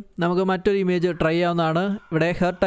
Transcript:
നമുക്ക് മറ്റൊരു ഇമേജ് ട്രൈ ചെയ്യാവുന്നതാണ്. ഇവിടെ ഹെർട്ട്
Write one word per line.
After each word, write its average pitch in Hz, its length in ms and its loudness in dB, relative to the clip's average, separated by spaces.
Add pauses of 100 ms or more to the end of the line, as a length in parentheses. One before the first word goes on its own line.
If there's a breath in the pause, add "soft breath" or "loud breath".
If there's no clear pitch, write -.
(220)
നമുക്ക് 180 280 0
മറ്റൊരു 196 340 0
ഇമേജ് 180 360 0
ട്രൈ 160 160 2
ചെയ്യാവുന്നതാണ്. 170 460 0 (280)
ഇവിടെ 160 180 0 (120)
ഹെർട്ട് 180 260 0